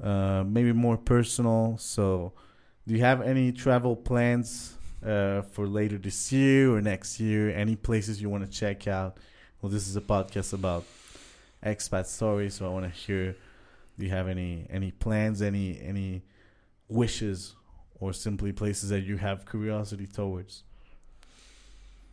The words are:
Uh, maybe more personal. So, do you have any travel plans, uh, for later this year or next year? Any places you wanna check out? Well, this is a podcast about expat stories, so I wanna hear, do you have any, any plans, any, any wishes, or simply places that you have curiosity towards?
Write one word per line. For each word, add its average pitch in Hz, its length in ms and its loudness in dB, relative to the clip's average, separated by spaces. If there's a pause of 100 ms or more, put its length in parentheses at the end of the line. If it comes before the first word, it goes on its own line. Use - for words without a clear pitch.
Uh, 98 440 2
maybe 117 260 4
more 117 240 4
personal. 117 840 4
So, 92 540 0 (540)
do 113 80 0
you 113 60 4
have 127 220 6
any 127 300 4
travel 123 440 4
plans, 120 760 0 (320)
uh, 101 360 2
for 101 240 -6
later 107 320 0
this 98 340 -6
year 135 420 6
or 107 80 2
next 101 380 -2
year? 107 340 2
Any 107 220 0
places 107 440 -2
you 104 80 -4
wanna 101 200 -4
check 101 400 -4
out? 95 300 -2 (440)
Well, 101 100 -2
this 101 160 -2
is 95 80 -4
a 101 40 -4
podcast 98 520 -2
about 92 320 -2 (800)
expat 101 420 -2
stories, 104 480 -2
so 95 120 -6
I - 40 -4
wanna 92 200 -4
hear, 92 440 -4 (640)
do 98 60 -6
you 92 60 -2
have 92 180 -2
any, 90 400 -4
any 95 220 -4
plans, 107 500 0
any, 98 400 -2
any 95 420 -6 (680)
wishes, 110 680 -2 (460)
or 95 120 -4
simply 101 400 -4
places 101 380 -4
that 101 140 0
you 98 120 -4
have 98 300 -4
curiosity 107 600 -6
towards? 98 580 -6 (1500)